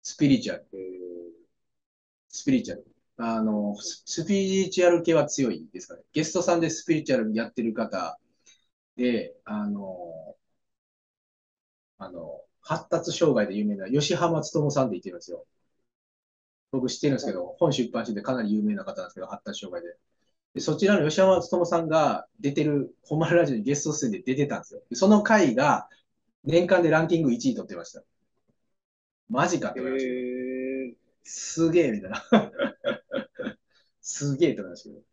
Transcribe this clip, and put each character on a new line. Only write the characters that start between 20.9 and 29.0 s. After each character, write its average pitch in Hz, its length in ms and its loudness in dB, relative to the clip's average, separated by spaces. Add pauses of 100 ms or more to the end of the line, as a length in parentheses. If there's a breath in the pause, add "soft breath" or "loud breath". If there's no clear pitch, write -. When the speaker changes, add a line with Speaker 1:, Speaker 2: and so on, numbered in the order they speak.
Speaker 1:
の 151 80 2
吉 156 140 2
浜 190 200 6
勉 175 240 0
さ 170 160 0
ん 160 80 -4
が 156 380 2 (120)
出 139 140 -2
て 151 100 0
る、 147 400 0
本 151 160 -2
丸 165 180 4
ラ 165 80 6
ジ 139 80 -2
オ 113 40 0
に 104 60 -2
ゲ 143 120 2
ス - 100 -6
ト 151 80 -2
出 139 140 -2
演 104 60 0
で 92 80 -6
出 127 140 -2
て 143 120 2
た 120 100 -4
ん - 40 -8
で - 40 -18
す - 100 -20
よ。 - 140 -16
で、 - 60 -8
そ 190 140 4
の 208 140 8
回 202 320 6
が 135 340 2 (560 soft breath)
年 170 220 4
間 180 160 6
で 160 80 4
ラ 156 120 6
ン 165 40 0
キ 170 120 2
ン 160 40 2
グ 123 100 4
一 120 180 0
位 107 40 -4
取 104 120 -10
っ - 20 -20
て 95 60 -12
ま 85 100 -12
し - 80 -20
た。 - 100 -20 (1300)